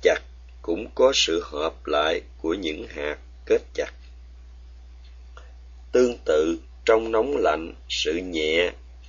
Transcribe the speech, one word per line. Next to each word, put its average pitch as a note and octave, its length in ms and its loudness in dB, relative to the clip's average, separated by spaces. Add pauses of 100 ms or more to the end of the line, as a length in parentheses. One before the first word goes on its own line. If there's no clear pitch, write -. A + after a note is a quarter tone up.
chặt E2 180 4 (420)
cũng F2+ 320 -6
có C3 200 4
sự E2 300 0
hợp D2 420 -8
lại D#2 340 0 (220)
của E2 120 -2
những D#2+ 340 -6
hạt D2 280 -8 (300)
kết - 160 2 (120)
chặt. - 180 -8 (2000)
Tương A#2+ 320 4
tự, D#2+ 340 2 (260)
trong A2+ 280 4
nóng C3 240 0
lạnh, D#2+ 380 0 (140)
sự - 260 -2
nhẹ E2+ 580 0 (360)